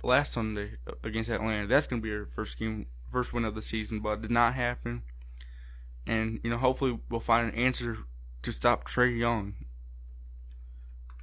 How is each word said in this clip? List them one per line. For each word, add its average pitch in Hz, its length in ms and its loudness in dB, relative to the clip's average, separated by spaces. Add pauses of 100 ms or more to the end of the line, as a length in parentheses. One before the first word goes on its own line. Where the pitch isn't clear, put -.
last 127 300 4
Sunday 107 440 0 (260)
against 113 260 -2
Atlanta. 107 380 0
That's 135 200 6
gonna 120 140 0
be 107 120 -4
our 104 220 -4
first - 240 -4
game, 110 280 -2 (260)
first 123 220 0
win 117 100 2
of 110 100 0
the 110 80 -4
season, 107 380 -2
but 107 120 0
it 104 100 -2
did 110 80 -4
not 120 240 6
happen. 120 480 -2 (1040)
And, 113 360 2
you 117 80 0
know, 117 60 2
hopefully 131 420 4 (120)
we'll 117 100 0
find 117 320 4
an - 20 -6
answer 120 440 2 (440)
to 120 100 -2
stop - 360 4
Trae 123 300 4
Young. 113 360 2 (1700)